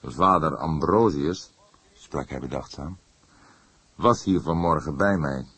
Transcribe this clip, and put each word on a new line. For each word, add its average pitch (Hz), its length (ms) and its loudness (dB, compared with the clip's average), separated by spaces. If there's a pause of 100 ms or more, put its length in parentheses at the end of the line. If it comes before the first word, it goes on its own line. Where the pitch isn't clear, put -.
"Vader 78 540 2
Ambrosius," 78 920 0 (420)
sprak - 360 -10
hij 67 100 -10
bedachtzaam, 69 580 -10 (960)
"was 117 280 2
hier 92 180 2
vanmorgen 78 560 -2
bij 98 200 4
mij. 67 300 -4 (100)